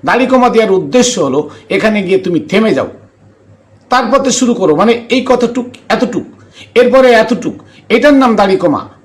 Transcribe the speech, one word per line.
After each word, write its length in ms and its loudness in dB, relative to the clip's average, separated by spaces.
দাড়ি 200 0
কমা 240 2
দেওয়ার 220 0
উদ্দেশ্য 500 0
হলো 280 -2
এখানে 340 -2
গিয়ে 140 0
তুমি 220 -2
থেমে 340 -2
যাও, 140 -2
তারপর 300 0
তো 120 -2
শুরু 220 0
করো, 220 0
মানে 340 0
এই 160 -2
কতটুক, 400 -2
এতটুক, 340 -4
এরপরে 360 4
এতটুক, 420 0
এটার 240 2
নাম 220 2
দাড়ি 220 2
কমা। 320 -2